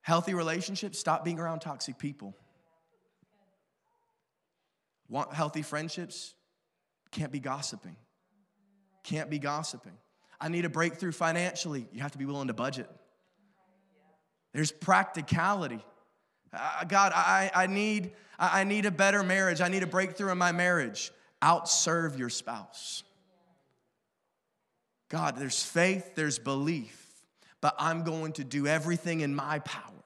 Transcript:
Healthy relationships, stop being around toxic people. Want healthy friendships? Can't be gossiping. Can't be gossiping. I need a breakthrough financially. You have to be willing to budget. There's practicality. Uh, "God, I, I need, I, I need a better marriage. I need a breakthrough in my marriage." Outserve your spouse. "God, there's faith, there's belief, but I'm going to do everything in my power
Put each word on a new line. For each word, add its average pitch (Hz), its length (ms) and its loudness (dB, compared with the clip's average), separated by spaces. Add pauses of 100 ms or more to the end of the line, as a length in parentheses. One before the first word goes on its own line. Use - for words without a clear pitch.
Healthy 170 340 0
relationships, 180 600 -4
stop 160 280 -2
being 170 120 -2
around 165 220 -6
toxic 139 380 -10
people. 107 360 -10 (2750)
Want 135 240 -6
healthy 151 280 -2
friendships? 160 720 -8 (800)
Can't 147 180 -6
be 135 120 -6
gossiping. 127 560 -8 (1040)
Can't 151 260 -4
be 151 80 -4
gossiping. 143 600 -6 (420)
I 156 80 -6
need 170 160 -2
a 165 60 -2
breakthrough 165 420 0
financially. 165 800 -2
You - 120 -12
have 143 100 -8
to 139 40 -14
be 135 60 -6
willing 139 240 -4
to 117 60 -2
budget. 123 360 -4 (1600)
There's 151 180 0
practicality. 170 1120 2 (720)
Uh, 156 320 -4
"God, 196 280 6
I, 185 400 4
I 185 140 6
need, 202 480 0 (240)
I, 180 220 8
I - 20 4
need 202 220 2
a 202 60 4
better 196 320 6
marriage. 185 360 4
I 175 80 4
need 185 160 2
a 175 40 0
breakthrough 190 440 0
in 180 60 0
my 175 160 4
marriage." 170 580 2 (300)
Outserve 165 760 4
your 123 120 -4
spouse. - 760 -10 (2000)
"God, 156 260 -2
there's 131 260 -4
faith, 185 540 2
there's 151 240 0
belief, 139 840 -4 (340)
but - 180 0
I'm 165 280 -2
going 160 280 -4
to 143 120 -8
do 139 220 -2
everything 165 520 0
in 143 160 0
my 147 240 -2
power - 340 -12 (120)